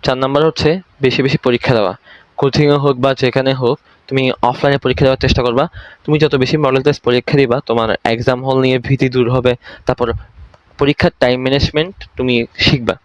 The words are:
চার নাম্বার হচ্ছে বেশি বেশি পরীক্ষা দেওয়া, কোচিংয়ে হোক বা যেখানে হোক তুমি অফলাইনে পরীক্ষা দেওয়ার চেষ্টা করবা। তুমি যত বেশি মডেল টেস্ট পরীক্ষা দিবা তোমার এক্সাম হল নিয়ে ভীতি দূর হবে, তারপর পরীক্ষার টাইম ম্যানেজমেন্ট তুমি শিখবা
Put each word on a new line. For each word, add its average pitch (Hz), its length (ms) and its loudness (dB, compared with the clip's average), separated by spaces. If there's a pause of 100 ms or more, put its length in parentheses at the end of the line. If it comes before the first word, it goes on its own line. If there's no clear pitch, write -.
চার 131 180 0
নাম্বার 139 260 0
হচ্ছে 156 220 0 (340)
বেশি 131 220 0
বেশি 143 200 0
পরীক্ষা 123 320 0
দেওয়া, 98 140 -2 (480)
কোচিংয়ে 143 440 2
হোক 139 100 2 (100)
বা 135 60 2 (120)
যেখানে 131 300 0 (100)
হোক 123 140 0 (320)
তুমি 135 140 -2 (280)
অফলাইনে 139 340 0
পরীক্ষা 131 220 0
দেওয়ার 131 180 2
চেষ্টা 131 220 2
করবা। 123 180 2 (400)
তুমি 151 180 0
যত 147 200 0
বেশি 127 220 0
মডেল 131 220 2
টেস্ট 147 220 0
পরীক্ষা 123 320 0
দিবা 123 160 4 (120)
তোমার 117 200 0 (240)
এক্সাম 123 340 -2
হল 135 180 0
নিয়ে 131 120 2 (100)
ভীতি 135 280 0
দূর 123 120 2 (100)
হবে, 123 160 2 (340)
তারপর 123 220 -2 (720)
পরীক্ষার 147 320 0 (100)
টাইম 127 220 2
ম্যানেজমেন্ট 147 500 -2 (220)
তুমি 127 180 -2 (320)
শিখবা 117 280 0 (100)